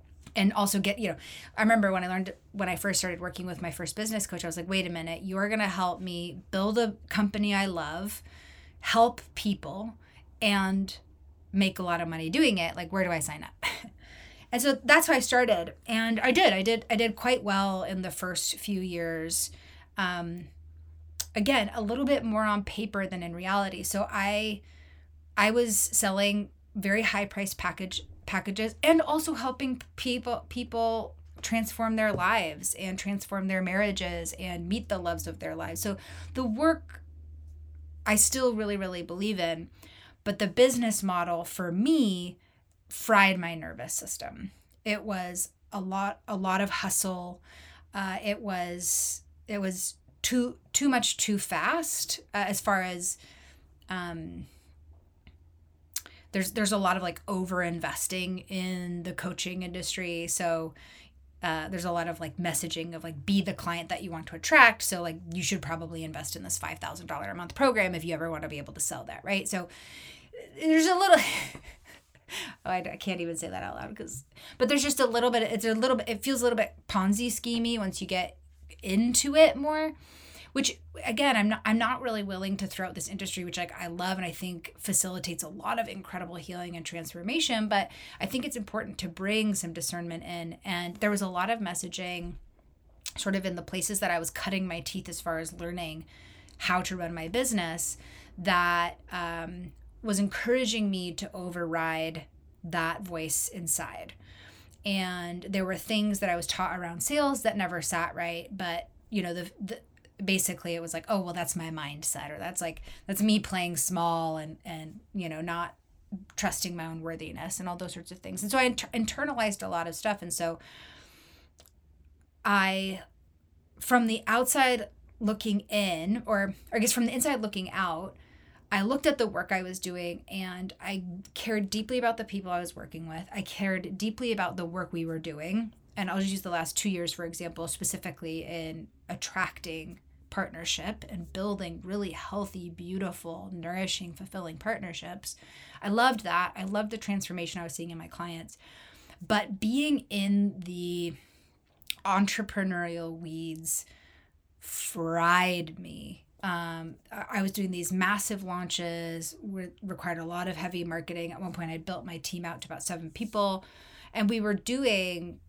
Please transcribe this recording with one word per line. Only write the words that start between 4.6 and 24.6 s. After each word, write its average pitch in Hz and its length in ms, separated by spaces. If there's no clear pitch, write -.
"Wait 190 180
a 175 40
minute, 165 340
you're 196 240
gonna 214 200
help 185 340
me 175 400
build 202 260
a 220 180
company 208 440
I 196 140
love, 170 540
help 233 400
people, 196 600
and 196 560
make 190 260
a 185 40
lot 175 180
of 165 80
money 160 200
doing 240 280
it. 170 180
Like, 175 160
where 190 120
do 175 80
I 165 80
sign 151 240
up?" - 260
<laughs> - 220
And 240 100
so 269 240
that's 302 220
how 311 60
I 262 60
started. 220 540
And 226 360
I 254 100
did, 320 220
I 190 80
did, 226 280
I 226 60
did 220 220
quite 247 260
well 196 400
in 185 200
the 185 80
first - 460
few 196 220
years. 170 720
Um, 175 500
again, 214 400
a 226 80
little 240 240
bit 269 180
more 220 200
on 208 200
paper 202 420
than 185 160
in 170 140
reality. 190 480
So 202 260
I, 208 520